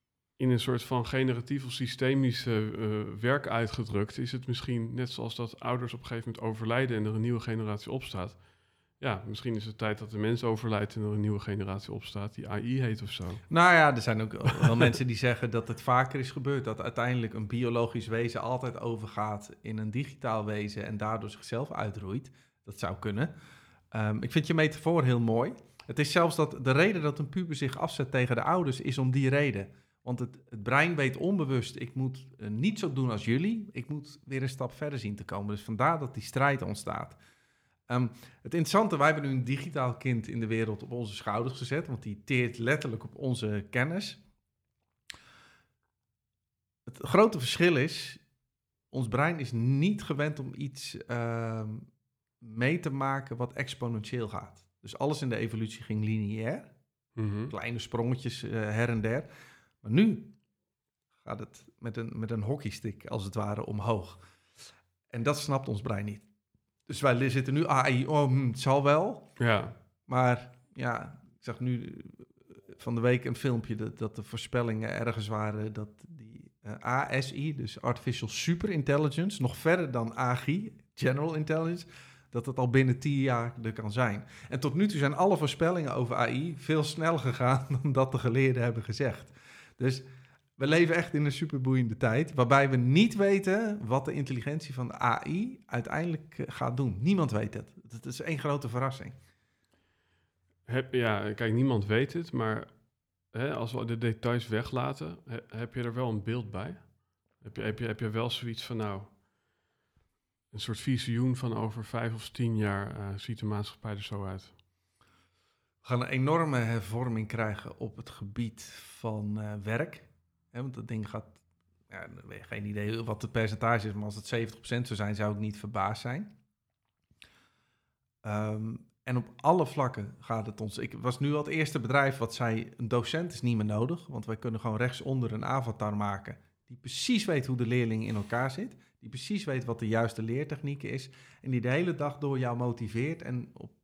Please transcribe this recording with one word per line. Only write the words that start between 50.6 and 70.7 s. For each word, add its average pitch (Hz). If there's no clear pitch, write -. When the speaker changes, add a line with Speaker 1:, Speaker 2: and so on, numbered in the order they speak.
Speaker 2:
ehm, 113
mee 120
te 160
maken 135
wat 120
exponentieel 117
gaat. -
Dus -
alles 151
in 135
de 113
evolutie 110
ging 107
lineair. 110
Speaker 1:
Mhm. 107
Speaker 2:
Kleine 117
sprongetjes, 120
eh, 110
her 110
en 113
der. 113
Maar 104
nu 190
gaat 110
het -
met 117
een, 117
met 110
een 113
hockeystick, 123
als 110
het 98
ware, 104
omhoog. 104
En 117
dat 143
snapt 135
ons 107
brein 101
niet. 104
Dus -
wij 135
li-, 127
zitten 131
nu, 156
"A 135
I, 131
oh, 147
hm, 131
het 113
zal 139
wel." 156
Speaker 1:
Ja. 113
Speaker 2:
Maar 127